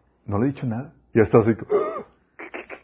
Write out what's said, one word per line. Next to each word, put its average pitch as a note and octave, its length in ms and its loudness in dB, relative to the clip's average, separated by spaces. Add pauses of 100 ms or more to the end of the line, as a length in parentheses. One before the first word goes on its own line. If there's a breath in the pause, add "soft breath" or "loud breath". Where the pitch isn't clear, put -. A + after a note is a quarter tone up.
(260)
No G2+ 140 -4
le B2 60 0
he C#3+ 40 -2
dicho C#3 160 -8
nada". B2 280 -8 (220)
Y A#2 40 6
ya G#2+ 40 8
está A#2 160 4
así, A2 160 4
<gasps> - 0 -
"¿Qué, - 960 -6
qué, - 160 -14
qué, - 160 -18